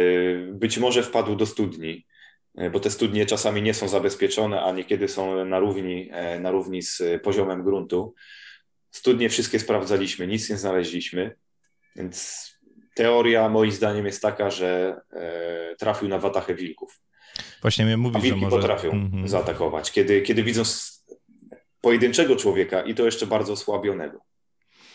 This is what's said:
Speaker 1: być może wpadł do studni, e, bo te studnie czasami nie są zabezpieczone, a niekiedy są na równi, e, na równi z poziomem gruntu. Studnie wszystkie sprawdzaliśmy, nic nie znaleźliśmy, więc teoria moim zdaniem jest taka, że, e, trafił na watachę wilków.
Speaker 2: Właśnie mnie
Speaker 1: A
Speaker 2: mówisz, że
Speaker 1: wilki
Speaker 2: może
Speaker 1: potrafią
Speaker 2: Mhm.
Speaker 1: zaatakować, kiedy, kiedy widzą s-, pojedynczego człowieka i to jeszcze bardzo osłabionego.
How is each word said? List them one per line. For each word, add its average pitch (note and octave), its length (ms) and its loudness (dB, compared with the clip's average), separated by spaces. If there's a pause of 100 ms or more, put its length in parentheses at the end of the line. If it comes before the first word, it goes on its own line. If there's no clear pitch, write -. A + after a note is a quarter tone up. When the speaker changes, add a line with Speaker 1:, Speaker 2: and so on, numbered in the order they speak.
(520)
Speaker 1:
być A2 260 -2
może B2 240 4
wpadł A2 340 0
do G#2+ 100 2
studni, E2 600 -6 (500)
e, F2 140 -2
bo F#2+ 100 -2
te G2+ 100 0
studnie G#2 360 0
czasami G#2 360 0
nie G#2+ 120 2
są G#2 140 -4
zabezpieczone, G2 720 0
a F#2 100 0
niekiedy F#2+ 360 -2
są F#2+ 360 -2
na F#2 140 0
równi, F#2 540 -2
e, F2 280 -6
na F2+ 100 -2
równi F#2 320 -2
z - 200 -4 (200)
poziomem F#2+ 420 0
gruntu. F#2+ 500 -2 (760)
Studnie A#2+ 380 2
wszystkie A2+ 320 0
sprawdzaliśmy, F#2+ 640 -2
nic A2 240 -4
nie G#2+ 60 -2
znaleźliśmy, F2+ 800 -4 (600)
więc - 540 -10 (440)
teoria A#2 540 4
moim A2 240 4
zdaniem G#2 340 0
jest F#2+ 160 -6
taka, G2+ 280 0
że, F2+ 500 -2 (120)
e, E2+ 680 -8
trafił G#2+ 300 -2
na F#2+ 100 -2
watachę F#2+ 360 -2
wilków. E2+ 460 -12 (600)
Speaker 2:
Właśnie A2+ 220 2
mnie A2+ 100 4
Speaker 1:
A - 20 2
Speaker 2:
mówisz, A#2 260 0
że C3 60 2
Speaker 1:
wilki G2+ 120 0
Speaker 2:
może F#2+ 160 2
Speaker 1:
potrafią G2+ 340 2
Speaker 2:
Mhm. F#2+ 380 -2
Speaker 1:
zaatakować, E2 640 -2
kiedy, G2+ 300 4
kiedy A2+ 200 2
widzą A2+ 200 0
s-, - 420 -4 (760)
pojedynczego A#2+ 560 6
człowieka F#2+ 460 2
i A2 120 -6
to A#2 100 2
jeszcze A2+ 220 0
bardzo G#2 260 0
osłabionego. G2+ 640 -4 (760)